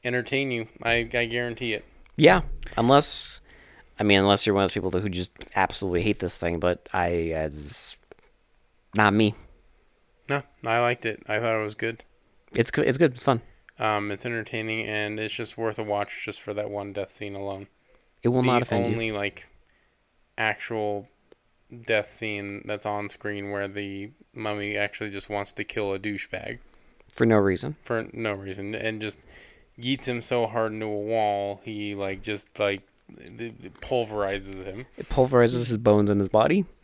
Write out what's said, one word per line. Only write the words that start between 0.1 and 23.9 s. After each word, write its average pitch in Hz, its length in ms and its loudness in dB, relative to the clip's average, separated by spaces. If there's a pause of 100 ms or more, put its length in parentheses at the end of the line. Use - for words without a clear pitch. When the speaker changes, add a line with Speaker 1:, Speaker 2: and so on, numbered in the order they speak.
Speaker 1:
you. 113 160 -4 (160)
I, 117 300 2
I 120 120 2
guarantee 120 480 -4
it. - 120 -6 (320)
Speaker 2:
Yeah, 170 240 8 (360)
unless, 131 640 4 (600)
I 107 40 0
mean, 101 160 8
unless 98 260 6
you're 107 80 4
one 98 100 4
of 92 60 2
those - 60 -6
people 92 240 -2
who 104 100 -2
just 90 220 -6 (240)
absolutely 90 480 2
hate 107 160 0
this 87 180 -4
thing, 85 220 -2
but 87 340 0
I, 90 140 2
it's 78 880 -4 (1000)
not 104 180 6
me. 107 200 4 (960)
Speaker 1:
No, 139 140 -2 (200)
I 117 160 2
liked 120 260 2
it. 107 220 -4
I 107 120 0
thought 113 200 0
it 107 40 -2
was 107 120 -6
good. 113 280 -6 (500)
Speaker 2:
It's - 180 2
go-, 151 120 0
it's 131 160 2
good. 151 140 6
It's 123 100 -12
fun. 117 180 4 (380)
Speaker 1:
Um, 104 320 0
it's 101 140 -8
entertaining, 110 600 -6
and 107 340 -4
it's 107 140 -6
just - 240 -8
worth 110 220 -4
a 110 40 -4
watch 101 420 -4
just - 160 -10
for 104 120 -8
that 104 160 -4
one 101 240 -8
death 98 200 -6
scene 101 220 -10
alone. 98 300 -8 (560)
Speaker 2:
It - 80 0
will 127 120 2
Speaker 1:
The 123 60 4
Speaker 2:
not 123 140 4
offend 117 240 0
you. 117 60 0
Speaker 1:
only, 113 200 -2
like, 101 360 -6 (880)
actual 107 680 -2 (800)
death 107 300 0
scene 101 500 -8
that's 104 200 -6
on 104 240 -4
screen 101 420 -6
where 101 160 -2
the 101 440 -8 (220)